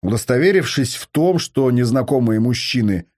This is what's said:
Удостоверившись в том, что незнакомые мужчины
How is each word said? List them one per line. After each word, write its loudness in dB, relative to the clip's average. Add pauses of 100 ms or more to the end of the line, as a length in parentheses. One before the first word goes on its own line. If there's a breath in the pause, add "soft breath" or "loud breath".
Удостоверившись 0
в -14
том, 0
что 0
незнакомые 0
мужчины -2 (100)